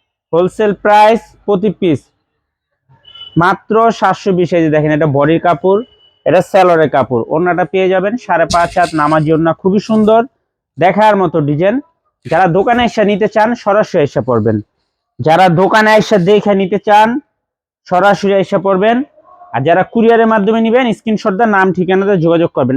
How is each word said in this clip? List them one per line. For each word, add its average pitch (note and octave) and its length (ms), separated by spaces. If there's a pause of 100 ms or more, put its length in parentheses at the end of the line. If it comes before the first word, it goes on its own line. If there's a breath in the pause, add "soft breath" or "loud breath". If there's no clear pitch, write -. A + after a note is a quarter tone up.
(320)
হোলসেল F#3 400 (120)
প্রাইস G#3+ 360 (240)
প্রতি G3+ 260 (100)
পিস, D#3+ 200 (1400)
মাত্র G3+ 320 (240)
সাতশো G3 400
বিশ। F3 180
এই E3+ 80
যে D#3 100
দেখেন, D3+ 220
এটা D#3 200
বডির D#3 300
কাপড়, F#3 340 (460)
এটা D#3 140 (100)
সালোয়ারের E3+ 440
কাপড়। B2+ 280 (100)
ওড়নাটা F3 400
পেয়ে F#3+ 200
যাবেন F#3+ 200 (120)
সাড়ে G3+ 300
পাঁচ E3+ 240
হাত E3+ 120 (100)
নামাজি D#3 320
ওড়না, D#3+ 280
খুবই G3 280
সুন্দর, A3 320 (580)
দেখার G3+ 440
মতো E3+ 160 (100)
ডিজাইন। F3 280 (500)
যারা F3 200 (100)
দোকানে A#3+ 320
এসে - 220
নিতে G#3 240
চান, G#3+ 140 (140)
সরাসরি G3+ 440
এসে C#3+ 220
পড়বেন। A2+ 280 (640)
যারা E3 260 (140)
দোকানে G#3+ 300 (100)
এসে - 160 (120)
দেখে G#3 320
নিতে G3 180 (100)
চান, G#3+ 200 (800)
সরাসরি G3 480 (100)
এসে G3 220
পড়বেন। G3 300 (580)
আর A#2+ 120
যারা E3+ 160 (100)
কুরিয়ারের A3+ 400
মাধ্যমে A3 340
নিবেন, A#3+ 180 (140)
স্ক্রিনশট G#3+ 400
দেন, A3+ 180
নাম, F#3+ 100 (100)
ঠিকানাতে F#3+ 380 (100)
যোগাযোগ E3+ 320
করবেন। C3 200